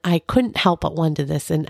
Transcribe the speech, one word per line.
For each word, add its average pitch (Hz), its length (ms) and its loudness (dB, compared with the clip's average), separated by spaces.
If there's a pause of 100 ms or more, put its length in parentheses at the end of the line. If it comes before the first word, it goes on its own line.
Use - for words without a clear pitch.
I 175 160 2
couldn't - 380 0
help - 240 2
but 147 140 -2
wonder 156 280 0
this. 147 260 -4
And 156 200 0